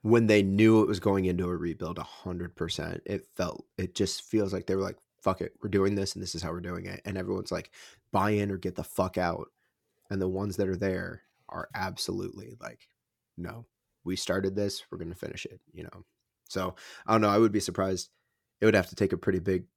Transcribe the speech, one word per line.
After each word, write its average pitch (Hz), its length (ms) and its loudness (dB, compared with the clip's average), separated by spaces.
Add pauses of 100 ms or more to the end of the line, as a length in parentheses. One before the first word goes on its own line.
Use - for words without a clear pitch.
When 113 260 6
they 104 140 8
knew 107 400 8
it - 60 4
was 95 120 0
going 98 240 2
into 90 240 0
a 90 80 -2
rebuild, 82 420 -6
a 78 60 -8
hundred 87 500 -10
percent, 82 520 -6
it - 280 -6
felt, - 320 -6 (100)
it 92 200 -6
just - 260 -2
feels 101 300 0
like 95 140 -4
they 95 100 0
were 95 60 0
like, - 160 -6 (220)
"Fuck 95 200 -2
it, 87 200 -8
we're 104 80 -8
doing 98 280 2
this, 98 180 -4
and 95 80 -10
this 87 140 -8
is 82 60 -8
how 82 100 -6
we're 87 80 -8
doing 90 260 -10
it." 92 180 -12
And 98 140 -8
everyone's 95 320 -6
like, - 220 -6 (400)
"Buy 101 180 4
in 104 220 0
or 95 40 -4
get 90 200 -6
the 87 80 -6
fuck - 340 -2
out." 87 320 -2 (580)
And 95 140 -2
the 92 60 0
ones 95 300 -4
that 98 100 0
are 92 80 -2
there 90 460 -4 (260)
are - 260 -10
absolutely 95 840 -8
like, - 280 -16 (480)
"No, 113 300 -10 (380)
we 92 100 -2
started 95 400 -2
this, 101 380 -4
we're 90 60 -12
gonna 87 180 -10
finish - 280 -12
it," - 160 -16 (120)
you 85 120 -14
know? 90 200 -18 (440)
So, 92 280 -4 (300)
I 110 60 2
don't 110 100 6
know, 104 80 6
I 101 80 6
would 113 140 8
be 104 60 0
surprised. 95 520 -2 (500)
It 107 60 4
would 107 100 6
have 92 140 2
to - 60 -16
take 98 160 2
a 90 60 0
pretty 92 220 0
big 92 260 -2 (100)